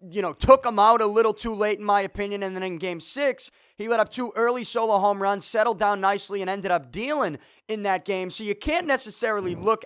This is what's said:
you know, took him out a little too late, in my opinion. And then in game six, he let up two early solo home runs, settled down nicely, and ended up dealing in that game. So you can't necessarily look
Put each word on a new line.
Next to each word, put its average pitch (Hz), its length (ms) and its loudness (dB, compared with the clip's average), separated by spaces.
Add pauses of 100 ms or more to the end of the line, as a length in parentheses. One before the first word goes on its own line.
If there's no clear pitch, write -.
(100)
you 196 120 -4
know, 170 100 -2
took 262 320 6
him 226 140 -2
out 220 240 6
a 214 40 2
little 214 280 2
too 220 200 -6
late, 208 240 0
in 208 60 -12
my 202 160 4
opinion. 202 420 -6
And 190 140 -6
then 190 60 -6
in 180 160 -6
game 175 220 -6
six, - 500 -4 (260)
he 208 100 -10
let 226 140 2
up 208 80 2
two 247 260 -6
early 240 300 0
solo 220 340 2
home 202 220 2
runs, 196 240 0
settled 220 340 0
down 208 220 0
nicely, 196 400 0
and 185 80 -6
ended 190 220 -4
up 143 200 0
dealing 226 460 -4 (320)
in 214 140 -6
that 190 240 -2
game. 185 240 -4
So 220 140 -10
you 202 100 -2
can't 339 320 -4
necessarily 220 680 -2
look 208 320 -2